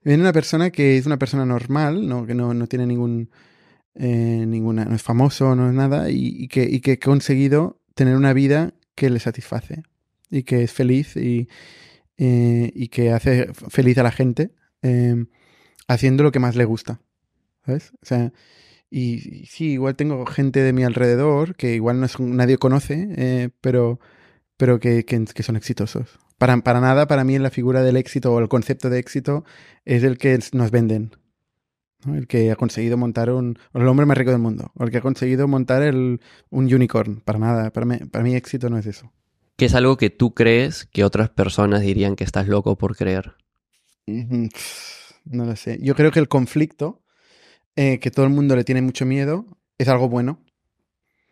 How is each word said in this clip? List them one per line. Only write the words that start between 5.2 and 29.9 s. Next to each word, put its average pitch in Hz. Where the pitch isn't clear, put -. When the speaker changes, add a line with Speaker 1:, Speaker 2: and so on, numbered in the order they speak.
Speaker 1:
no 127
es 123
nada, 135
y, 127
y 127
que, 131
y 123
que 135
ha 123
conseguido 139
tener 131
una 139
vida 139
que 135
le 120
satisface 120
y 135
que 123
es 117
feliz 131
y, 120
eh, 120
y 123
que 117
hace 127
f-, -
feliz 127
a 131
la 117
gente, 131
eh, 120
haciendo 131
lo 147
que 135
más 123
le 123
gusta, 113
¿sabes? 135
O -
sea, 120
y, 120
y -
sí, 160
igual 131
tengo 143
gente 135
de 131
mi 127
alrededor 127
que 117
igual 117
no 131
es -
un, 123
nadie 123
conoce, 143
eh, 127
pero, 123
pero 123
que, 117
que, 113
que -
son 113
exitosos. -
Para, 123
para 123
nada, 131
para 139
mí, 135
la 135
figura 127
del 127
éxito 127
o 117
el 113
concepto 127
de 123
éxito 143
es 120